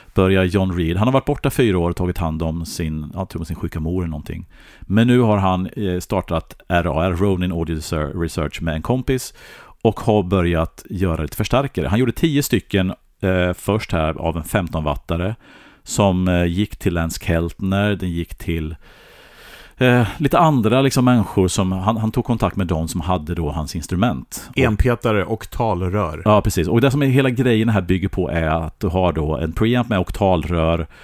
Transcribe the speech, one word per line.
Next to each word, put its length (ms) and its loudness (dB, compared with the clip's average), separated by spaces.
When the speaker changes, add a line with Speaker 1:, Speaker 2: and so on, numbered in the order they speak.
Speaker 1:
börjar 300 4
John 320 0
Reed, 200 0
han 120 2
har 40 2
varit 120 2
borta 260 -2
fyra 280 2
år 120 2
och 60 -4
tagit 220 -2
hand 240 -2
om 240 -4
sin, 480 -6
jag 140 -6
tror 160 -8
sin 120 -8
sjuka 240 -6
mor 220 -2
eller 80 -4
någonting. 360 -10
Men 260 2
nu 140 6
har 180 4
han, 280 2
eh, 340 -4
startat 560 -4
R 200 2
A 160 0
R, 80 0
Ronin 400 0
Audio 240 -2
Reser-, 440 -4
Research, 420 -4
med 120 -2
en 80 -4
kompis 520 -2
och 180 2
har 220 4
börjat 680 0
göra 320 -2
lite 140 -8
förstärkare. 520 -2
Han 100 2
gjorde 140 2
tio 300 2
stycken, 480 0
eh, 340 2
först 380 -2
här 220 0
av 220 -4
en 80 -6
femton-wattare 880 -4
som, 460 2
eh, 160 2
gick 320 -2
till 180 -2
Lance 300 -4
Keltner, 720 0
den 140 -6
gick 240 -6
till, 420 -6
eh, 300 4
lite 200 2
andra 440 4
liksom 220 2
människor 440 4
som, 240 0
han, 240 -2
han 140 -2
tog 140 -2
kontakt 320 -2
med 100 -2
dem 220 0
som 120 -6
hade 340 -2
då 160 -2
hans 260 -6
instrument. 760 -4
Och 80 -6
Speaker 2:
Enpetare 640 2
och 260 -8
talrör. 720 -2
Speaker 1:
Ja, 180 6
precis. 260 0
Och 120 4
det 100 6
som 120 2
är 40 2
hela 240 4
grejen 380 2
här 140 2
bygger 260 0
på 220 -2
är 160 0
att 340 -2
du 60 0
har 260 2
då 240 -2
en 160 -4
preamp 360 0
med 100 0
oktalrör 880 0